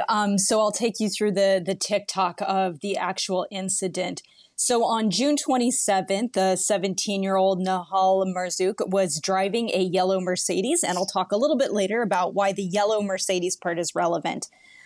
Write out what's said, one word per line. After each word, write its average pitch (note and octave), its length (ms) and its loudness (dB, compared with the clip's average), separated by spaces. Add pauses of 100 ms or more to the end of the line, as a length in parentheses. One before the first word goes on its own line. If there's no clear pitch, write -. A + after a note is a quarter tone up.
Um, G#3 300 2
so G#3+ 240 2
I'll G#3+ 100 2
take A3 300 -2
you G#3+ 80 0
through G#3 240 0
the, G3 300 4
the F#3 120 -2
tick-tock F#3+ 720 -2
of F#3+ 320 0
the G3 160 -4
actual F3+ 560 -2
incident. F#3 720 -4 (320)
So A#3 300 0
on A3 260 2
June C4+ 240 2
twenty-seventh, A#3+ 960 0
the F#3+ 240 2
seventeen-year-old F#3+ 1040 0
Nahal F#3+ 680 2
Merzouk F#3 600 -2
was F#3 320 0
driving G3 540 0
a F#3 80 2
yellow F#3 400 2
Mercedes, F#3 600 0
and F3+ 160 -2
I'll F3 80 0
talk F#3 280 -2
a G#3 40 0
little D4 200 2
bit C4 160 0
later G#3 280 0
about F#3 320 0
why G3 200 2
the G3+ 100 -4
yellow G#3 380 2
Mercedes F#3 560 -2
part E3+ 200 -4
is E3+ 160 -4
relevant. E3+ 540 -2 (380)